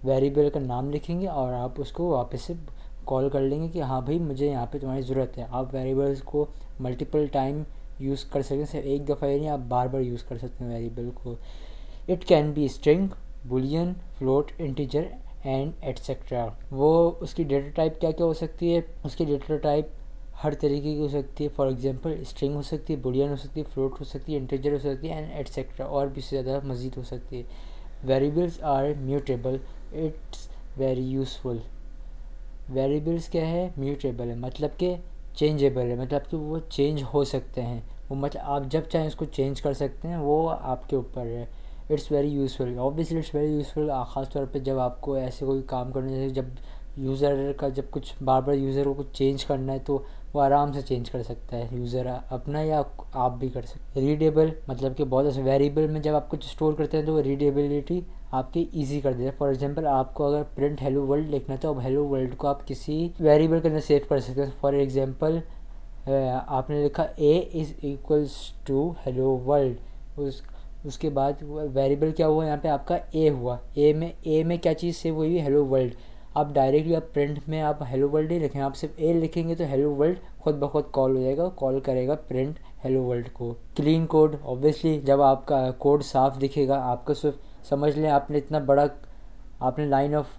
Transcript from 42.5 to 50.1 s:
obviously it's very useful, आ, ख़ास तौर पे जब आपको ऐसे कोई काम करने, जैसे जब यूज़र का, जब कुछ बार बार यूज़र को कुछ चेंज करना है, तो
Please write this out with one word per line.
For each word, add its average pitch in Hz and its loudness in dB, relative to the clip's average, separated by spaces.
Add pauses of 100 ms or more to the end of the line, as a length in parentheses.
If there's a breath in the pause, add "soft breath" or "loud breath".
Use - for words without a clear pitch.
obviously 160 0
it's - -6
very 147 2
useful, 151 -2
आ, 131 -2
ख़ास 135 -4
तौर 139 -2
पे 139 -4
जब 131 0
आपको 127 -2
ऐसे 127 -4
कोई 135 0
काम 131 -4
करने, 135 -2
जैसे 131 -2
जब 127 -4 (440 loud breath)
यूज़र 139 2
का, 143 0
जब 135 -4
कुछ - -6 (100)
बार 131 6
बार 143 2
यूज़र 135 0
को 139 2
कुछ 135 -6
चेंज 135 0
करना 135 0
है, 135 -4
तो 135 -2 (280 loud breath)